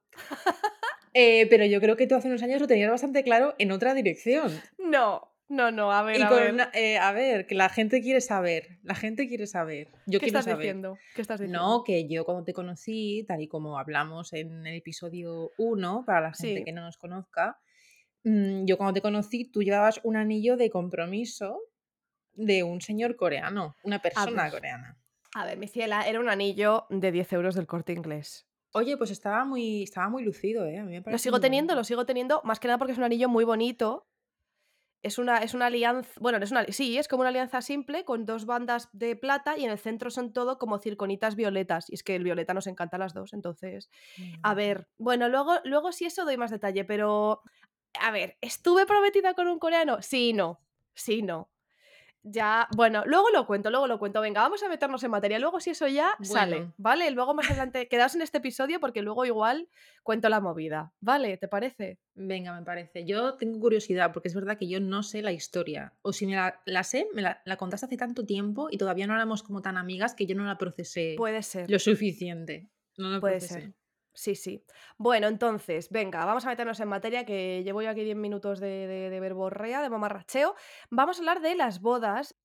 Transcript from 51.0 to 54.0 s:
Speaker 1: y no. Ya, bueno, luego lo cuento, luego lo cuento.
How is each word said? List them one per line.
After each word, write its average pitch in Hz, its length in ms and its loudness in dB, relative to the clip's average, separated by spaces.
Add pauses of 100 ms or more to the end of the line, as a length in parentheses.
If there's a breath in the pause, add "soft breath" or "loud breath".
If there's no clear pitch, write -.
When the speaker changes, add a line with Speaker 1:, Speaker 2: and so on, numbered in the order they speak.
Speaker 1:
y - 20 -4
no. 175 280 -6 (760 soft breath)
Ya, 214 480 2
bueno, 220 300 6
luego 359 240 6
lo 320 180 6
cuento, 202 240 0
luego 262 160 2
lo 233 120 0
cuento. 208 240 0